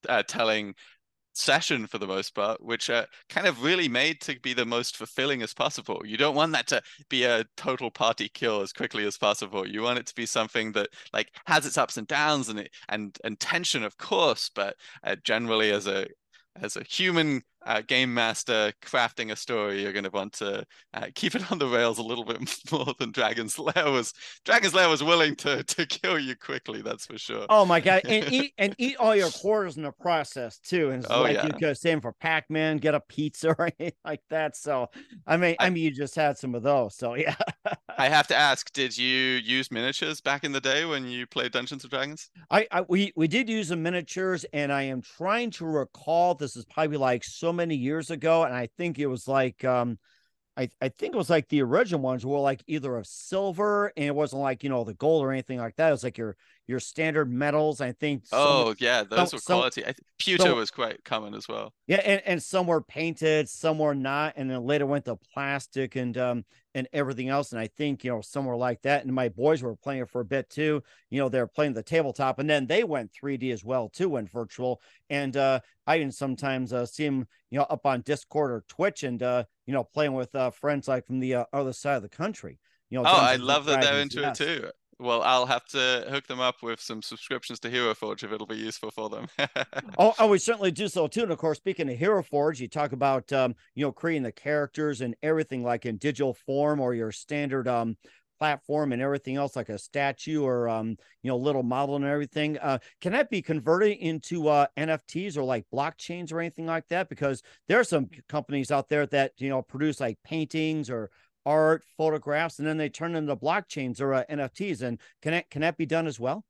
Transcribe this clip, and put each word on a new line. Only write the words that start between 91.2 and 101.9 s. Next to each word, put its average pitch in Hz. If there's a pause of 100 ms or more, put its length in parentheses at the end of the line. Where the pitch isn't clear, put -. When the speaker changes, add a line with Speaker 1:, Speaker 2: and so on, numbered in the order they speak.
Speaker 2:
And 190
of 151
course, 156
speaking 175
of 120
Hero 185
Forge, 147
you 120
talk 147
about, 135
um, 127 (200)
you 147
know, 135
creating 160
the 113
characters 147
and 120
everything, 151
like, 120
in 131
digital 135
form 143
or 123
your 113
standard, 135
um, 117 (420)
platform 147
and 120
everything 135
else, 143
like 117
a 104
statue 143
or, 123
um, 113 (240)
you 127
know, 127
little 135
model 135